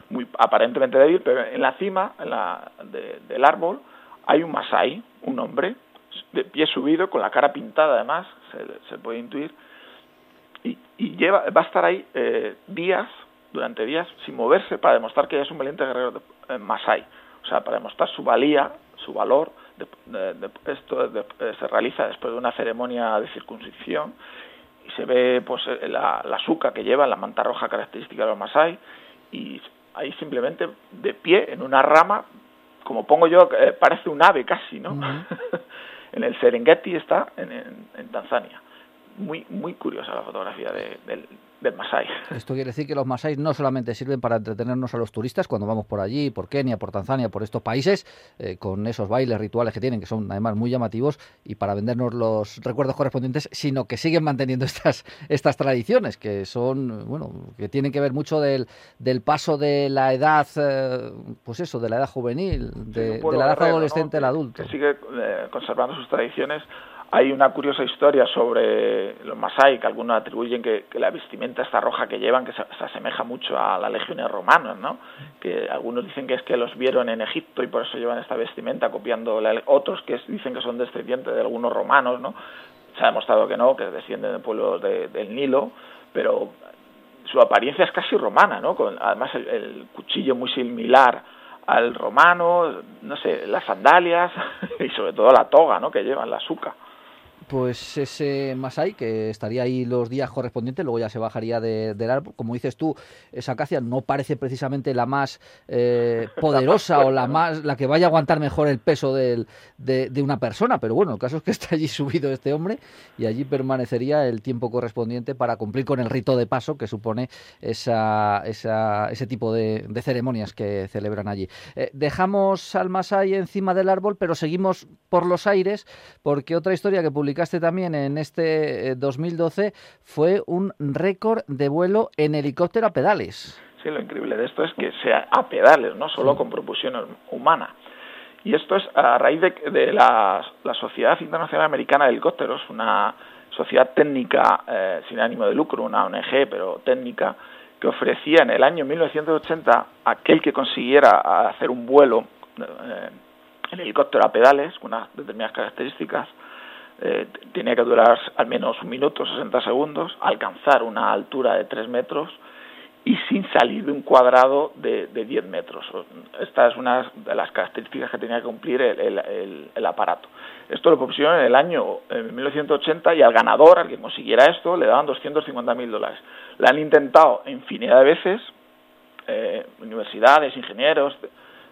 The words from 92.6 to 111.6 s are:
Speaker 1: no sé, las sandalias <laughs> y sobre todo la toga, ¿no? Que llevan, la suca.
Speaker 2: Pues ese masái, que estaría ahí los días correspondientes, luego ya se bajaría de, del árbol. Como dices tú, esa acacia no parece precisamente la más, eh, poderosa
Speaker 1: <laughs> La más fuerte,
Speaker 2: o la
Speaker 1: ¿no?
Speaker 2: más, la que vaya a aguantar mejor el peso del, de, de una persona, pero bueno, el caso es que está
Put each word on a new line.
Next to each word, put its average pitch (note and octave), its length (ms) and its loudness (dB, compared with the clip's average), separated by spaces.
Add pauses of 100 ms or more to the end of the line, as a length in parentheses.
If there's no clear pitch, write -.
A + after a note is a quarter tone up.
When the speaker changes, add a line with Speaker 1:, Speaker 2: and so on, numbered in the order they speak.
Speaker 1:
no C#3+ 160 -10
sé, - 300 -2
las G#2 180 -4
sandalias E3+ 640 4 (240)
<laughs> - 240 -10
y C#3 120 -2
sobre G2 200 -4
todo A2 220 6
la A#2 160 8
toga, C#3 320 6
¿no? C3+ 100 -4
Que - 120 -2
llevan, C3+ 260 -4
la - 100 -4
suca. - 340 -8 (760)
Speaker 2:
Pues B2+ 480 -4
ese C#3 580 -4
masái, C3+ 380 -4
que A2 360 -4
estaría A2+ 340 -4
ahí B2+ 200 -2
los A#2+ 260 -2
días B2+ 220 -4
correspondientes, B2+ 540 -6
luego A#2 140 -2
ya A2+ 100 -4
se A#2 100 -8
bajaría A2+ 400 -4
de, A2 360 -4
del A2+ 140 -4
árbol. C#3 280 -2
Como A#2 160 -6
dices B2 240 -6
tú, D#3 180 -2 (380)
esa B2 200 -6
acacia C#3+ 280 -2
no A#2+ 200 -2
parece C3+ 360 -2
precisamente C3+ 560 -4
la A#2+ 120 0
más, C#3 360 -4 (260)
eh, A#2+ 640 0 (100)
poderosa D3 580 4
Speaker 1:
<laughs> - 0 -
La C#3+ 60 8
más - 0 -
fuerte, C3+ 60 4
Speaker 2:
o - 20 2
la C3 160 0
Speaker 1:
¿no? C3+ 60 -4
Speaker 2:
más, D#3 320 0
la C#3+ 100 -2
que C3 120 -2
vaya D#3 180 4
a - 20 6
aguantar D#3+ 320 2
mejor D3+ 300 0
el C3+ 100 0
peso C#3+ 340 0
del, B2 340 0 (300)
de, C3 320 0
de C3 120 -4
una C#3 160 0
persona, G3+ 400 0
pero A2+ 180 -2
bueno, F3 160 2
el G2+ 80 -6
caso B2+ 180 -4
es D#3 60 -8
que - 80 -4
está - 240 -4